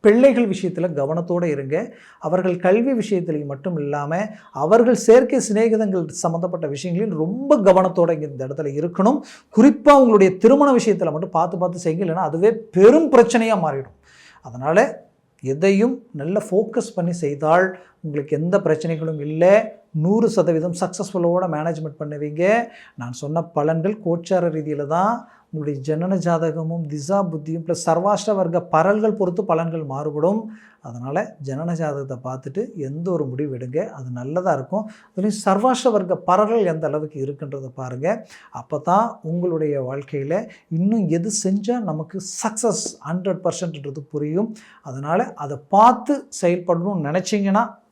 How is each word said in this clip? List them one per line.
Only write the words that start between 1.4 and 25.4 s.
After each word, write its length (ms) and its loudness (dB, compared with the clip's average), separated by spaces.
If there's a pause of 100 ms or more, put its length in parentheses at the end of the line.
இருங்க. 500 -4 (240)
அவர்கள் 380 0
கல்வி 360 2
விஷயத்திலையும் 600 -4
மட்டும் 260 -6
இல்லாம, 420 -4 (320)
அவர்கள் 420 4
சேர்க்கை 540 6
சிநேகிதங்கள் 600 0
சம்மந்தப்பட்ட 580 -4
விஷயங்களில் 580 -4
ரொம்ப 320 0
கவனத்தோட 540 4
இங்க 160 -4
இந்த 200 -8
இடத்துல 340 -6
இருக்கணும். 400 0 (360)
குறிப்பா 460 8
உங்களுடைய 340 6
திருமண 400 6
விஷயத்துல 360 2
மட்டும் 260 -4
பார்த்து 200 0
பார்த்து 260 -4
செய்யுங்க, 200 -2
இல்லைன்னா 260 -2
அதுவே 220 2
பெரும் 600 6
பிரச்சனையா 520 4
மாறிடும். 340 -6 (440)
அதனால 640 0 (340)
எதையும் 600 2 (100)
நல்ல 380 -4
ஃபோக்கஸ் 440 -2
பண்ணி 180 -2
செய்தால் 540 2 (340)
உங்களுக்கு 360 -4
எந்த 220 0
பிரச்சனைகளும் 600 -2
இல்ல. 560 2 (260)
நூறு 260 2
சதவீதம் 520 0
சக்ஸஸ்ஃபுல்லோட 640 -2 (100)
மேனேஜ்மெண்ட் 460 -6
பண்ணுவீங்க. 420 -6 (520)
நான் 180 -12
சொன்ன 280 -6 (140)
பலன்கள் 400 0 (120)
கோச்சார 500 0
ரீதியில 300 -6
தான். 420 -2 (220)